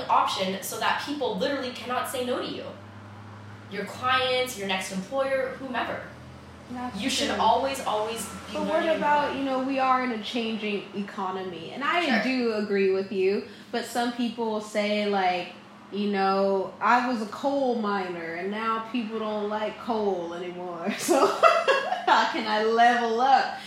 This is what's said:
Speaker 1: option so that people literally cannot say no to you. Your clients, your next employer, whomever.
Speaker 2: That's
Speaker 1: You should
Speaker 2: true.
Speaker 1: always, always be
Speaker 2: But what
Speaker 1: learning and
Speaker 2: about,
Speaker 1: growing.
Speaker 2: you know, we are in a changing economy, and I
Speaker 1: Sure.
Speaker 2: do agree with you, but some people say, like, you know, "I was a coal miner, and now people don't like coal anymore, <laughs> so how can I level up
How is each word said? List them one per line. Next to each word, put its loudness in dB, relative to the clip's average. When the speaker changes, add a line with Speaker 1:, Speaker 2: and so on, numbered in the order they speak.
Speaker 1:
option 2
so -6
that 0
people -2
literally -2
cannot -4
say -4
no -2
to -4
you. -8
Your -6
clients, 0
your -4
next -2
employer, 0
whomever. -4
Speaker 2:
That's -8
Speaker 1:
You 0
should 0
Speaker 2:
true. -2
Speaker 1:
always, 4
always -2
be -12
Speaker 2:
But -4
what -2
Speaker 1:
learning 2
and 2
Speaker 2:
about, 4
Speaker 1:
growing. -4
Speaker 2:
you -2
know, 0
we 0
are 4
in 0
a -4
changing -2
economy, -6
and -8
I 2
Speaker 1:
Sure. 4
Speaker 2:
do 2
agree 2
with 0
you, 2
but -2
some -2
people -2
say, 0
like, 2
you 0
know, 2
"I 4
was 0
a -6
coal 0
miner, -2
and -4
now -2
people -2
don't -2
like -2
coal 0
anymore, -6
<laughs> -6
so 4
how 6
can -2
I 2
level 4
up 4